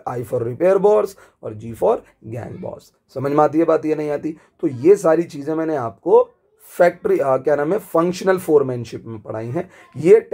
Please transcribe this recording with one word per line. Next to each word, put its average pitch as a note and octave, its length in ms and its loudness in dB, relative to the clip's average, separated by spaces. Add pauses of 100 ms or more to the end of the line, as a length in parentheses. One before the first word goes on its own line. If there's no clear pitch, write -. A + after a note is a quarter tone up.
I B2 140 -8
for B2 200 -4
repair D#3+ 340 2
boss G#3 320 2 (340)
और A2+ 120 -10
G G#2+ 60 -16
for A#2 360 -2 (320)
gang A2+ 240 -12
boss। - 300 -14 (320)
समझ C#3 180 -4
में D3+ 120 4
आती D3 140 0
है E3 60 2
बात D#3 220 0
या D#3 100 0
नहीं D3+ 140 -6
आती? D3+ 220 -6
तो - 340 -10
ये D3 300 4
सारी E3+ 260 2
चीज़ें C#3+ 320 -8
मैंने D#3+ 220 -4
आपको D#3+ 540 0 (480)
फैक्ट्री, F3+ 400 2
आ, C3+ 180 2
क्या C#3+ 200 0
नाम D3 160 -2
है, G#3+ 60 0
फंक्शनल F3+ 600 0
फोरमैनशिप C3 680 0
में A2+ 120 -12
पढ़ाई A2 280 -10
हैं। D3 240 -8 (260)
ये F#3+ 380 2